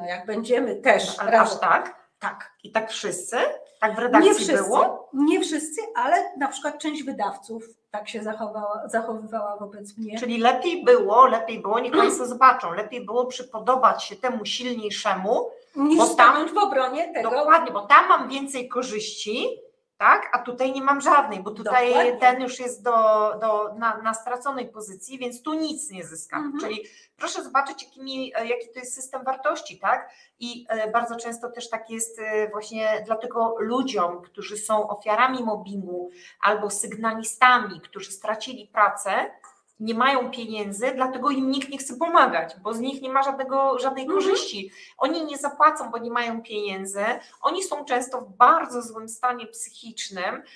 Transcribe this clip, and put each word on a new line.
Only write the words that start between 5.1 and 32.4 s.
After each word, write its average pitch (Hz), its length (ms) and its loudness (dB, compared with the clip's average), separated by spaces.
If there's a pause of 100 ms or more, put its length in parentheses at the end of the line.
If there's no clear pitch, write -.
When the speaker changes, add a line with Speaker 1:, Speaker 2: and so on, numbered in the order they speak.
Speaker 1:
nie 302 280 4
wszyscy, - 400 -4 (160)
ale 269 200 2 (200)
na 262 120 -2
przykład 294 300 -6
część 302 260 -6
wydawców 226 600 -8 (260)
tak 208 180 -10
się 214 140 -10
zachowała, 214 640 -8
zachowywała 220 680 -4
wobec 208 420 -16
mnie. 220 200 -8
Speaker 2:
Czyli 233 200 -4
lepiej 262 460 2
było, 240 420 8
lepiej 226 340 0
było, 220 200 0
niech 262 120 -4
państwo 311 360 4
Speaker 1:
<clears throat> 233 80 -6
Speaker 2:
zobaczą, 247 360 6
lepiej 208 320 -6
było 240 220 0
przypodobać 240 760 0
się 196 120 -14
temu 226 300 -4
silniejszemu, 214 1040 -2 (260)
Speaker 1:
Niż 302 220 4
Speaker 2:
bo 226 60 8
tam - 100 2
Speaker 1:
stanąć 277 380 8
w 370 60 0
obronie 277 560 0
tego. 226 160 0
Speaker 2:
Dokładnie, 302 420 4
bo 202 140 -4
tam 339 220 8
mam 302 200 4
więcej 269 400 -6
korzyści, 233 800 -4 (500)
tak? 233 340 6
A 254 60 2
tutaj 247 340 -2
nie 269 100 -4
mam 277 180 2
żadnej, 240 400 4
bo 208 100 -8
tutaj 220 380 2
Speaker 1:
Dokładnie. 247 300 4
Speaker 2:
ten 254 240 6
już 254 180 -6
jest 247 220 -8
do, 240 80 0 (500)
do, 208 380 0
na, 226 240 -2
na 226 120 -2
straconej 247 540 -6
pozycji, 208 500 -14
więc 240 240 -8
tu 311 120 -4
nic 311 360 -4
nie 185 140 -14
zyskam. 294 400 -6
Speaker 1:
Mhm. 285 200 -6
Speaker 2:
Czyli - 200 -8 (320)
proszę 339 280 -8
zobaczyć, 269 400 -4
jakimi, 262 520 -10
e, 226 100 -4
jaki 233 280 -6
to 254 40 -14
jest 247 160 -12
system 262 300 -12
wartości, 269 540 -4
tak? 214 320 -2 (300)
I, 240 280 -12
e, 220 220 -2
bardzo 233 260 0
często 233 340 -10
też 233 200 -14
tak 226 200 -10
jest, 226 280 -8
e, 214 320 -2